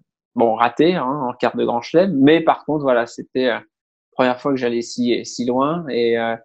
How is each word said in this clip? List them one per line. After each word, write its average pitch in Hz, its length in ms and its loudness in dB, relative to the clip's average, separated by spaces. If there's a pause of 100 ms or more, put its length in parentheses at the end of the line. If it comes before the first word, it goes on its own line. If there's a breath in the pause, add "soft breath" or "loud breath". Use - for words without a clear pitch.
(340)
bon, 117 220 2
ratée, 151 400 2
hein, 135 100 -4
en 131 280 -4
quart 120 200 -2
de 120 100 -2
Grand 117 180 -2
Chelem, 170 380 0
mais 156 200 6
par 160 240 0
contre 147 180 -4
voilà, 123 240 2
c'était, 127 400 -6
euh, 113 80 0
la 110 80 -8 (480)
première 127 300 0
fois 143 100 -2
que 135 60 0
j'allais 120 260 -2
si, 120 420 -2
si - 200 -8
loin. 143 440 -2
Et, 117 300 0
euh, 113 160 -2 (100)